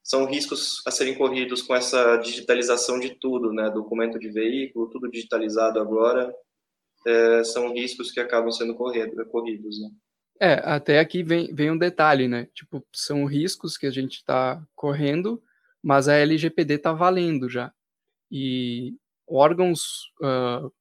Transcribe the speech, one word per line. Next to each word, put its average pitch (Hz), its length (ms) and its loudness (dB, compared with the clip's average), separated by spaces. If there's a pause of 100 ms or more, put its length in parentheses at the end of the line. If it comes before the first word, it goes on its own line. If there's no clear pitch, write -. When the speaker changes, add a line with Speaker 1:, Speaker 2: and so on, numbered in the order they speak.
Speaker 1:
são 135 220 0
riscos 139 600 -6
a 135 60 -4
serem 131 240 -2
corridos 127 460 -2
com 127 140 0
essa 123 420 4
digitalização 123 800 0
de 131 200 -6
tudo, 117 340 -2
né? 110 160 0
Documento 113 480 -2
de 110 120 -10
veículo, 117 600 -2
tudo 123 220 -8
digitalizado 113 680 0
agora, 117 540 2 (720)
é, 117 380 6
são 120 280 -2
riscos 120 400 -6
que - 80 -6
acabam 117 320 0
sendo 117 220 -4
corre-, 117 380 -4 (140)
corridos, 107 540 -6
né? 107 100 -12 (500)
Speaker 2:
É, 180 140 4 (100)
até 147 360 2
aqui 165 220 2
vem, 165 320 -2
vem 151 160 0
um 160 80 0
detalhe, 156 500 4
né? 120 280 -4
Tipo, - 360 -14
são 143 340 -4
riscos 156 520 -4
que - 80 -6
a 139 60 -2
gente 131 340 -8
tá 131 400 -2 (100)
correndo, 151 680 -2 (400)
mas 139 240 4
a 147 80 6
L 147 200 4
G 160 140 0
P 160 160 0
D 147 140 0
tá 160 140 0
valendo 170 540 2
já. 123 240 -6 (600)
E 127 640 -6 (320)
órgãos, 165 840 2 (120)
ah, 127 440 -2 (140)